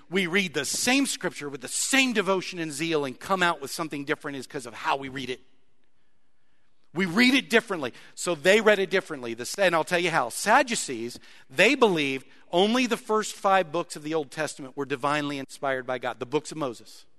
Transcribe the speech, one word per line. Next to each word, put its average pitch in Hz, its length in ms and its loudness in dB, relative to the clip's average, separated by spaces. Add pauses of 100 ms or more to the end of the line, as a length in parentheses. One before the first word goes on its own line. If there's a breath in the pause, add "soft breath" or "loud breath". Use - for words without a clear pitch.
we 180 180 0
read 175 280 0
the 147 100 0
same 262 420 0
scripture - 420 -6
with 139 120 -12
the 127 80 -12
same 262 440 0
devotion 185 460 0
and 160 140 -6
zeal 151 320 -2
and 127 140 -8
come 190 240 0
out 175 180 2
with 135 100 -8
something 151 340 -6
different 143 340 -4
is 120 80 -10
'cause 139 180 -10
of 113 100 -14
how 151 220 -2
we 139 120 -8
read 131 200 -8
it. 123 120 -6 (1500)
We 185 120 2
read 240 280 4
it 185 160 0
differently. 185 420 0 (220 loud breath)
So 175 220 -2
they 185 240 6
read 208 180 6
it 190 100 -2
differently. 143 460 -4
The, 117 240 -8
and 185 160 4
I'll 160 100 2
tell 175 140 0
you 175 140 0
how. 139 160 2
Sadducees, 196 920 0 (320 loud breath)
they 185 240 4
believed 156 520 2 (260 soft breath)
only 220 340 4
the 220 100 0
first - 380 -2
five 190 380 2
books 170 240 -4
of 151 80 -16
the 156 100 -4
Old 151 160 -2
Testament 143 460 -8
were 139 100 -4
divinely 143 520 0
inspired 131 480 -4
by 127 120 -4
God, 117 220 -6
the 127 60 -4
books 147 260 -2
of 156 60 -10
Moses. 123 460 -8 (140)